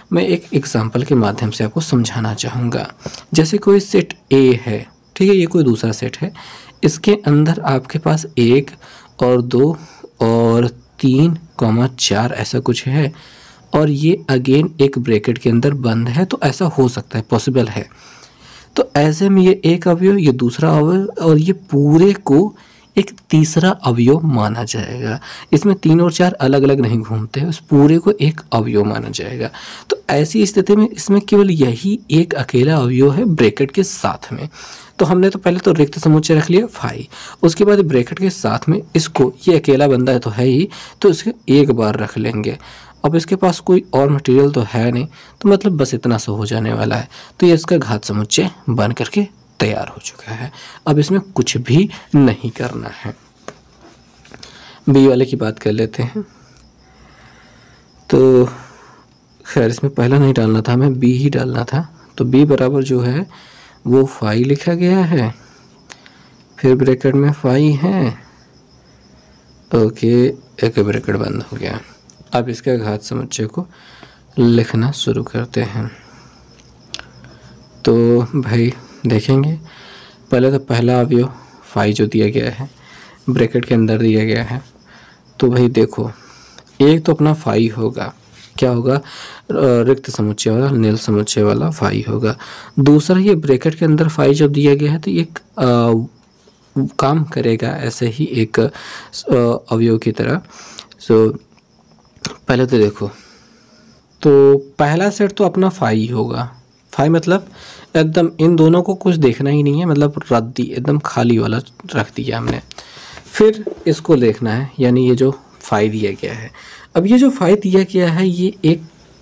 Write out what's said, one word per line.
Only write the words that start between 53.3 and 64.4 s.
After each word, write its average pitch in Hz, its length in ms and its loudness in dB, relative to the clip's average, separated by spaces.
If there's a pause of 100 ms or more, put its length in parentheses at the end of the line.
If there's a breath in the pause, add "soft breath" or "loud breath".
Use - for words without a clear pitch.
B 135 180 6
वाले 131 180 4
की 131 120 -4
बात 107 220 -6
कर 107 140 -2
लेते 110 300 -4
हैं। 120 200 -6 (1900 soft breath)
तो 131 340 4 (1000 loud breath)
खैर 113 240 0
इसमें 139 240 -6
पहला 123 240 0
नहीं 135 160 4
डालना 113 260 2
था, 117 120 -2
हमें 131 260 0
बी 123 140 2
ही 135 180 -2
डालना 123 340 -4
था। - 440 -8 (100)
तो 135 60 -2
B 127 200 4
बराबर 135 380 2
जो 131 180 -2
है 127 260 -2 (600 loud breath)
वो 131 180 4
फाई 113 400 -2